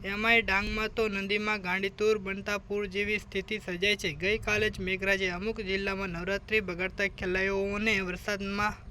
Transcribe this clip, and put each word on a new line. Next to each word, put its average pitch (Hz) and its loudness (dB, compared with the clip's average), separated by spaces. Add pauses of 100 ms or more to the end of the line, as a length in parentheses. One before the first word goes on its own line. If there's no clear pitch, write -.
એમાંય 214 4
ડાંગમાં 214 0
તો 220 2
નદીમાં 208 0
ગાંડીતુર 196 2
બનતા 196 -4
પૂર 202 -2
જેવી 202 0
સ્થિતિ 196 -4
સર્જાઈ 190 0
છે. 190 -2
ગઈકાલે 208 2
જ 208 -8
મેઘરાજે 190 2
અમુક 202 -4
જિલ્લામાં 196 -2
નવરાત્રિ 190 0
બગાડતા 185 -2
ખેલૈયાઓને 196 0
વરસાદમાં 202 -2 (160)